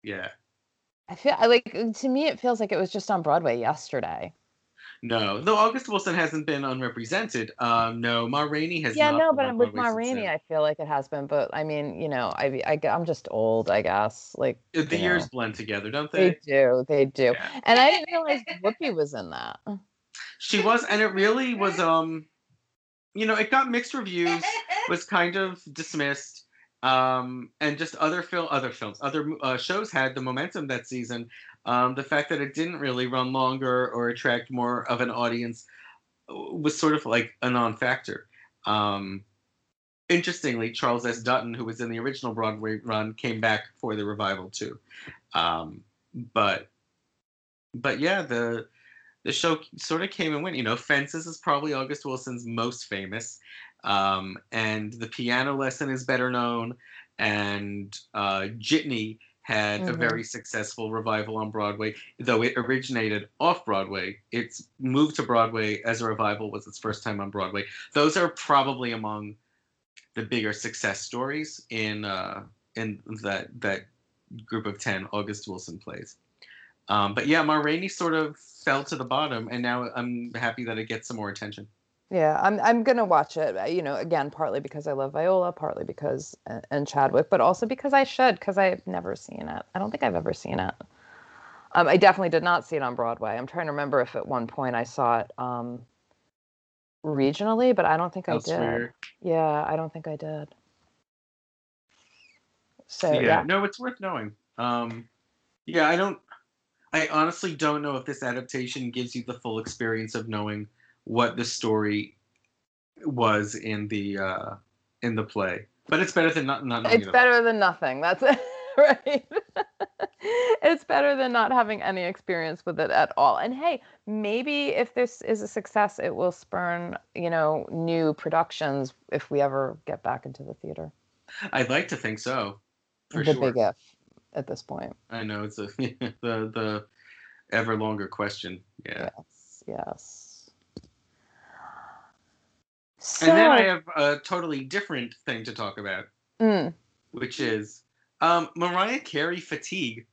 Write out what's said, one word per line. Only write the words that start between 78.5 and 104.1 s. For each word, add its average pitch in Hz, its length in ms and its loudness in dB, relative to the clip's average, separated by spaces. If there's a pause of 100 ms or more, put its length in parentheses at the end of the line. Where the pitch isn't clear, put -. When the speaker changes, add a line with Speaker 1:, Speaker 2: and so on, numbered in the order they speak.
Speaker 1:
to 156 120 -6
the 131 80 -6
bottom, 127 460 -2
and 120 120 -4
now 123 320 -2
I'm 120 400 -6
happy 117 300 -4
that 110 140 -4
it 110 100 -6
gets 110 200 -6
some 120 80 -8
more 104 140 -6
attention. 104 360 -12 (440)
Speaker 2:
Yeah, 156 320 2
I'm, 202 180 2
I'm 233 220 4
gonna 233 240 4
watch 160 320 4
it, 123 180 0
uh, 95 80 -4
you 165 160 0
know, 143 160 -2
again, 151 340 0
partly 143 300 -2
because 151 260 -10
I 151 60 -2
love 135 200 -2
Viola, 180 380 2
partly - 340 -6
because, - 520 -6 (140)
uh, 117 100 -8 (100)
and 143 160 0
Chadwick, 139 440 4
but 180 100 4
also 180 240 4
because 262 300 0
I 269 100 8
should, 254 340 4
'cause 196 200 -2
I've 185 280 2
never 90 300 -4
seen - 320 -12
it. - 140 -8 (120)
I - 40 -4
don't 208 120 -2
think - 120 -4
I've 90 120 2
ever 82 200 0
seen - 260 -6
it. 92 140 -2 (1000)
Um, 170 140 6
I 165 80 6
definitely 185 320 8
did 160 140 2
not 175 240 2
see 160 100 -4
it 139 60 0
on 123 140 -2
Broadway. 117 380 -2
I'm 123 120 -6
trying 170 200 -6
to 147 60 -4
remember 143 300 2
if - 120 -4
at - 140 -6
one 120 180 -2
point 127 300 -4
I 117 80 0
saw 120 360 2
it, - 180 -8
um, 123 420 -6 (1200)
regionally, 202 720 2
but 190 120 2
I 156 100 4
don't 170 160 -2
think 180 160 -8
I 170 100 0
did. 160 200 -2
Speaker 1:
Elsewhere. 143 360 -2 (280)
Speaker 2:
Yeah, 160 440 2
I 156 100 0
don't 160 160 -6
think 160 140 -12
I 156 100 -6
did. 151 320 -8 (2500)
So, 165 240 0
Speaker 1:
Yeah, 147 80 4
Speaker 2:
yeah. 160 260 6
Speaker 1:
no, 196 180 2
it's 202 160 -6
worth 247 200 -8
knowing. 131 320 -6 (260)